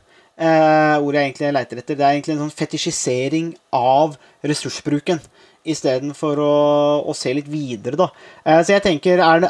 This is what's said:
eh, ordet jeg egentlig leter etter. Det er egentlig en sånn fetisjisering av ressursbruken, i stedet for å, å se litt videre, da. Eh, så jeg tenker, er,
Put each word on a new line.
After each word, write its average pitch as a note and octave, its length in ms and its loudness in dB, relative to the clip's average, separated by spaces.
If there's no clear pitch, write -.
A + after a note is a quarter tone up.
eh, D#3 600 4
ordet C#3+ 240 -2
jeg C#3 80 -2
egentlig C#3+ 240 -4
leter A#2+ 300 -4
etter. D3+ 120 -6
Det C#3 100 0
er C#3 120 4
egentlig D#3 180 -4
en D3 120 -6
sånn - 180 -14
fetisjisering D3+ 880 -4
av C#3 440 2
ressursbruken, D3 720 -4
i D#3 80 -4
stedet D3 400 -2
for D3 240 -2
å, D3 120 2
å D3 140 -6
se B2+ 180 -4
litt C#3+ 160 -6
videre, B2+ 480 -6
da. F3+ 60 4
Eh, D#3 180 6
så G3+ 80 0
jeg G3+ 140 2
tenker, F3+ 340 2
er, E3+ 300 4